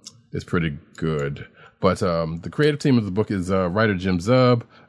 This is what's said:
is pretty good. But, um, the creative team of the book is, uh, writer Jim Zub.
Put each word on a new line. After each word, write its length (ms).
is 120
pretty 340
good. 520
But, 240
um, 380
the 100
creative 280
team 180
of 80
the 60
book 200
is, 200
uh, 180
writer 260
Jim 240
Zub. 420